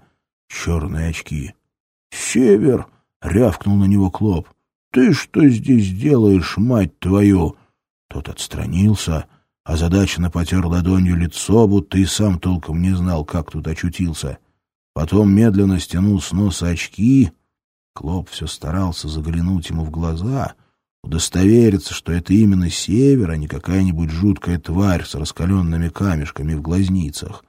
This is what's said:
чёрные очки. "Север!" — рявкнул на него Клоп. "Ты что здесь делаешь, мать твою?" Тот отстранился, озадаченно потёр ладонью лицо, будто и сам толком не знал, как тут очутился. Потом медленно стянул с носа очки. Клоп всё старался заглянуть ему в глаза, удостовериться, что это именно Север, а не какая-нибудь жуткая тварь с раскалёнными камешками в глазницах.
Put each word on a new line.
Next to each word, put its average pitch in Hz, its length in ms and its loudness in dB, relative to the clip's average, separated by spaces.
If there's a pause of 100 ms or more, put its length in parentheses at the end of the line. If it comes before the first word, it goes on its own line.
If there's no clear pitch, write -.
(480)
чёрные 82 640 -4
очки. - 440 -10 (580)
"Север!" — 117 760 2 (340)
рявкнул 101 540 0
на 98 100 2
него 98 240 2
Клоп. 98 380 -2 (440)
"Ты 254 220 4
что - 360 2
здесь 110 420 2
делаешь, 104 640 2
мать 107 420 0
твою?" 95 580 4 (500)
Тот - 220 -12
отстранился, 90 960 -2 (380)
озадаченно 85 640 0
потёр 87 380 -2
ладонью 90 500 2
лицо, 95 500 2
будто 98 300 0
и 95 80 4
сам 95 340 0
толком 85 420 -4
не 95 100 0
знал, 87 340 -2
как - 260 -6
тут 78 160 -10
очутился. 80 720 -6 (560)
Потом 98 400 4
медленно 98 460 4
стянул 98 420 0
с - 100 -10
носа 87 360 -2
очки. 120 640 2 (640)
Клоп 85 360 -8
всё - 180 -10
старался 85 600 -6
заглянуть 82 640 -4
ему 82 140 -4
в 78 60 -8
глаза, 82 640 -6 (500)
удостовериться, 98 920 2
что - 180 -8
это 85 220 0
именно 98 360 4
Север, 117 640 0
а 80 60 -4
не 76 100 -6
какая-нибудь 82 640 -2
жуткая 87 480 -2
тварь 87 460 -2
с - 120 -14
раскалёнными 82 720 -2
камешками 80 640 -4
в 76 80 -6
глазницах. 90 880 -4